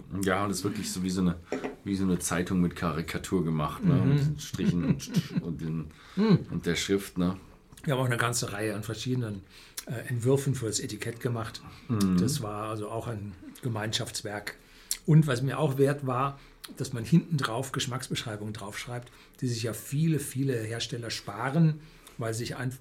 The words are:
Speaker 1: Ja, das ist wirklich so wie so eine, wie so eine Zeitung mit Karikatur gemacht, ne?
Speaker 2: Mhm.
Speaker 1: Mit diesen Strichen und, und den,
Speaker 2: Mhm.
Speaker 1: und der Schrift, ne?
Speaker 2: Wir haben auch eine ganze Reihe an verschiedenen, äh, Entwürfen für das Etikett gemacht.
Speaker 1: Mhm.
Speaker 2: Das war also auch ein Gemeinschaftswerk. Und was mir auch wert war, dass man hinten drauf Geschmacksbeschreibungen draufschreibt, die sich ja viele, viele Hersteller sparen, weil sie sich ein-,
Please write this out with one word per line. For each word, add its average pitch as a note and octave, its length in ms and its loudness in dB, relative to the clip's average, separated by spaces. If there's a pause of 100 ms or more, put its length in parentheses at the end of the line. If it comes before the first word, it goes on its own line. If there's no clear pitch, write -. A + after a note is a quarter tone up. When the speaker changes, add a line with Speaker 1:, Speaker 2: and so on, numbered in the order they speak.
(240)
Speaker 1:
Ja, F#2+ 240 2
das F#2+ 120 0
ist - 40 -10
wirklich - 280 -2
so F#2 120 -2
wie F#2 80 0
so F#2 100 2
eine, F2 140 4 (480)
wie G2+ 120 0
so F#2+ 80 0
eine F2+ 160 4
Zeitung F2+ 420 0
mit E2+ 140 2
Karikatur E2 720 -2
gemacht, D#2 400 -2
ne? D#3+ 80 6
Speaker 2:
Mhm. B2 160 4
Speaker 1:
Mit C#3+ 100 6
diesen D3 200 0
Strichen - 460 0
und, - 260 0 (320)
und D#2+ 180 -6
den, D#2+ 300 -4 (240)
Speaker 2:
Mhm. G3+ 240 6 (100)
Speaker 1:
und F2 160 -4
der E2+ 100 2
Schrift, G2 440 0
ne? F2+ 180 2 (460)
Speaker 2:
Wir D3+ 100 0
haben B2+ 80 2
auch C3 60 2
eine A#2+ 100 0
ganze A#2 340 0
Reihe G#2 240 -4
an G#2+ 80 -6
verschiedenen, A2 580 -4 (440)
äh, - 60 -8 (180)
Entwürfen C3 460 2
für - 100 -4
das G#2 140 0
Etikett - 400 -6
gemacht. A#2 420 -4 (260)
Speaker 1:
Mhm. G2+ 320 4
Speaker 2:
Das B2+ 220 2
war G#2+ 280 -6
also G#2+ 200 -4
auch A2+ 180 -4
ein G#2 260 -8 (280)
Gemeinschaftswerk. G#2+ 920 -4 (500)
Und D#3 220 8
was B2 140 2
mir C3+ 180 -2
auch C#3 180 2
wert C#3 280 2
war, C3 340 -2 (380)
dass - 160 -4
man A#2 100 -4
hinten E3 340 4
drauf B2 340 -2
Geschmacksbeschreibungen A#2+ 840 -4
draufschreibt, A#2+ 580 -10 (300)
die B2+ 60 0
sich A2+ 160 -2
ja A2+ 100 -2
viele, D3+ 460 0
viele C3+ 380 -2
Hersteller A#2 520 -4
sparen, C#3 720 2 (380)
weil A2+ 160 -2
sie A2+ 60 -4
sich A#2+ 180 -6
ein-, B2 240 -4